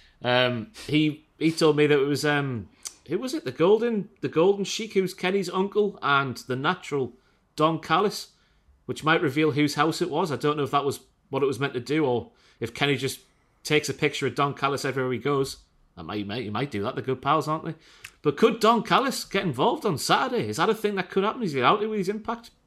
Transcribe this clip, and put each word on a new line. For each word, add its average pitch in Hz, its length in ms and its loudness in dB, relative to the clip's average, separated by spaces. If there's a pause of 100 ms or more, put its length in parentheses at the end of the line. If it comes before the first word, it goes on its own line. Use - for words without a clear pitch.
(220)
um, 123 460 2 (200)
he, 151 360 0 (140)
he 160 140 2
told 160 240 4
me 151 100 4
that 143 140 4
it 139 60 2
was, 143 180 0
um, 139 440 -2 (400)
who 165 100 -2
was 254 160 -8
it? 311 100 -6
The 123 80 -6
Golden, 208 560 2 (140)
the 139 60 -2
Golden 190 360 2
Sheik, 214 300 -6
who's 185 200 2
Kenny's 185 360 -2
uncle, 202 520 0
and 139 360 2
the 127 180 -6
natural 143 560 -2 (420)
Don 156 240 2
Callis, 180 500 -2 (580)
which 127 180 -4
might 160 180 6
reveal 151 300 2
whose 147 240 2
house 160 260 2
it 151 80 -2
was. 156 220 -2
I 127 40 -4
don't 147 200 0
know 143 80 -2
if 120 80 -4
that 143 140 2
was 131 140 -2 (300)
what 139 140 -2
it - 20 4
was 123 140 -2
meant 139 140 -2
to 127 60 -6
do, 147 240 0
or 120 280 -2 (260)
if - 160 -8
Kenny 143 220 0
just 127 240 -6 (420)
takes 151 260 0
a 131 60 -4
picture 143 320 -2
of 123 80 -4
Don 143 200 0
Callis 139 300 -2
everywhere 127 280 -2
he 120 80 -4
goes. 139 380 -2 (380)
That 87 80 -14
might, 101 220 -6
might, 110 160 -6
he 104 80 -8
might 107 220 -4
do 101 100 -4
that. 117 140 -4
They're 123 80 -6
good 127 180 -4
pals, 147 240 0
aren't 156 200 -4
they? 160 80 -8 (480)
But 147 160 0
could 226 200 4
Don 220 240 4
Callis 233 420 0
get - 200 -4
involved 156 420 0
on 156 120 -2
Saturday? 233 500 0
Is 107 80 -6
that 175 140 0
a 214 40 2
thing 208 220 -4
that 180 140 -4
could 190 140 0
happen? 233 180 -4
Is 170 100 -2
he 135 100 0
out 165 180 4
with 214 180 -2
his 180 100 -2
Impact 220 420 -8 (160)